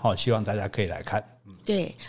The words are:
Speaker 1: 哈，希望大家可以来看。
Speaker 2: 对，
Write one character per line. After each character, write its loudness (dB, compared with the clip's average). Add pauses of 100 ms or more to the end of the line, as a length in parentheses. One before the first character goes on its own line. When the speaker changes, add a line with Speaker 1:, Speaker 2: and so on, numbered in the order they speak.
Speaker 1:
哈， 4
希 2
望 4
大 0
家 -2
可 -2
以 2
来 -4
看。 -2 (420)
Speaker 2:
对， 0 (140)